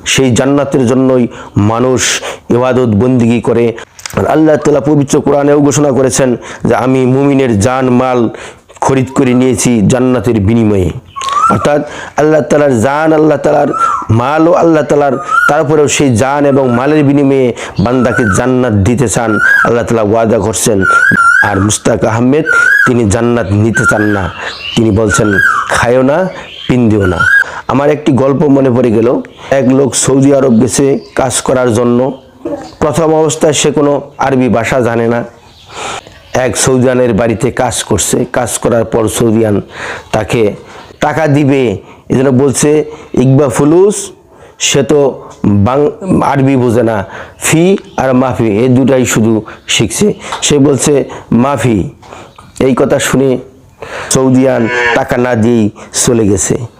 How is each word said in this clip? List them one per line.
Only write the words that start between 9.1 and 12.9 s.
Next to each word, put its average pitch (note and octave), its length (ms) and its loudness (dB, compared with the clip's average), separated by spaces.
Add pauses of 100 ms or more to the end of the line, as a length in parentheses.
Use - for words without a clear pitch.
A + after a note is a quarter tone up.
করে B2+ 200 2
নিয়েছি B2 520 0
জান্নাতের B2 540 0
বিনিময়ে।" G#2 500 2 (600)
অর্থাৎ - 380 0 (280)
আল্লাহ D3+ 240 2
তাআলার C#3+ 400 2
জান D3+ 320 0